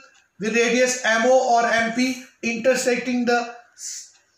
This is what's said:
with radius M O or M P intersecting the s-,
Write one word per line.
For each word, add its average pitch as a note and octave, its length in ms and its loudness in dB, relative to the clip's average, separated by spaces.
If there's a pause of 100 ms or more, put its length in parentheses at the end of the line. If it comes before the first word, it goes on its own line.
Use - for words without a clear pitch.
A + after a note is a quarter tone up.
(400)
with G#3 140 -4
radius A#3+ 500 0
M A3 220 0
O B3+ 280 4
or A#3 120 2
M A3+ 280 0
P B3+ 300 -2 (180)
intersecting A#3+ 800 0
the A#3+ 300 0 (200)
s-, - 360 -14 (280)